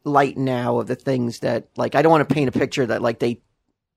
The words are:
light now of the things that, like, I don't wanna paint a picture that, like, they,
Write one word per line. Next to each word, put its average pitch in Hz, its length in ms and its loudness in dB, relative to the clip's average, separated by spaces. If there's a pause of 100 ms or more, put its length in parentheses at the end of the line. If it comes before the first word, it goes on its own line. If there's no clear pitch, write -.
light 139 360 2
now 123 400 -2
of 110 80 -4
the 127 80 -6
things 123 460 -4
that, 117 260 -4 (100)
like, 120 160 -2
I 143 80 4
don't 160 100 6
wanna 151 140 6
paint 143 240 0
a 113 100 -2
picture 135 280 -2
that, 110 160 -2
like, 113 160 -2
they, 120 220 -4 (560)